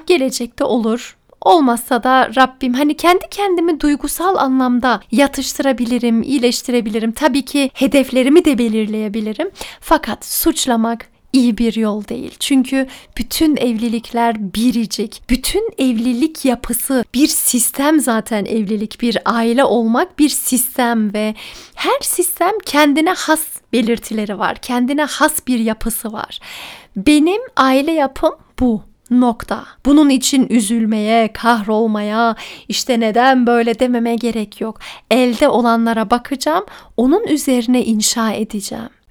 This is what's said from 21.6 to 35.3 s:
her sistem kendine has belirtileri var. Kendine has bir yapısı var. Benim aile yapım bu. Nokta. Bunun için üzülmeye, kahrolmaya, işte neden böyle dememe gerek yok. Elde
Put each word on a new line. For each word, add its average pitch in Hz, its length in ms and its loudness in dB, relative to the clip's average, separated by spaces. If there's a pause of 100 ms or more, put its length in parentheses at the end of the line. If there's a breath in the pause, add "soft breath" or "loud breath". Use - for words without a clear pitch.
her 508 260 -2
sistem - 500 -2 (140)
kendine 302 460 4
has 311 340 -2 (280)
belirtileri 214 640 -2
var. 185 180 -2
Kendine 247 460 -2
has 294 440 -2
bir 247 120 0
yapısı 220 540 -4
var. - 260 -12 (560 loud breath)
Benim 302 460 4 (160)
aile 269 340 2
yapım 294 420 0 (260)
bu. 240 220 0 (300)
Nokta. 240 520 0 (220)
Bunun 285 240 6
için 269 400 2
üzülmeye, 220 840 0
kahrolmaya, 214 1000 0 (320 loud breath)
işte 233 320 -2
neden 240 480 4
böyle 240 320 2
dememe 240 360 0
gerek 226 460 -4
yok. 220 180 -8 (320 loud breath)
Elde 247 380 4